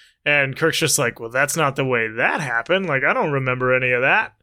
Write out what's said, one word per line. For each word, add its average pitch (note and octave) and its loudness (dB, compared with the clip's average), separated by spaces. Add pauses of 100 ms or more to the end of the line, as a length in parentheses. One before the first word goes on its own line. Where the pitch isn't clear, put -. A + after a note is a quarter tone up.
(240)
and C#3+ 0
Kirk's D#3+ 0
just D#3 0
like, A#2+ -2
"Well, A#2 -10
that's C#3 0
not D3+ 0
the C#3+ 0
way A#2 0
that A#2 -2
happened. D3 -2
Like, C3+ 0
I E3 4
don't G#3+ 0
remember B2+ 0
any B2+ 2
of B2 2
that." D#3 2